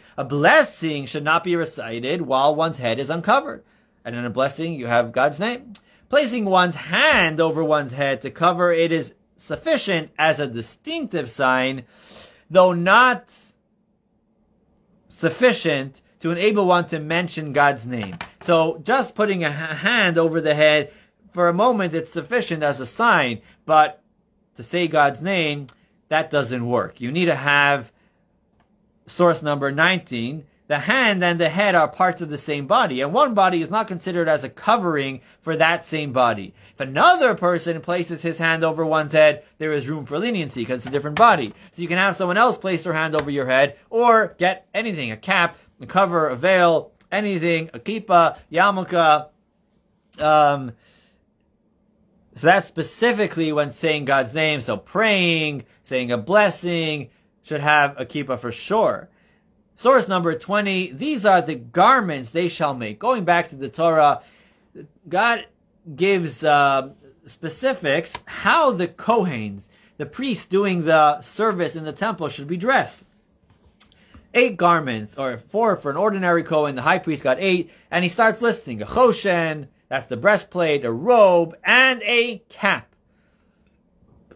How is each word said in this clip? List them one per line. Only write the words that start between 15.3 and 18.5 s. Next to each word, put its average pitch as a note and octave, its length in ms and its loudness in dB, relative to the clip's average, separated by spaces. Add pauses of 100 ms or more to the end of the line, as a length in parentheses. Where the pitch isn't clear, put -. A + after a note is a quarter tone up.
to E3 120 -4
enable G3+ 360 0
one F3 200 2
to D#3+ 120 -6
mention D#3 540 -4
God's C#3 340 2
name. G#2+ 300 -8 (240)
So D#3+ 420 0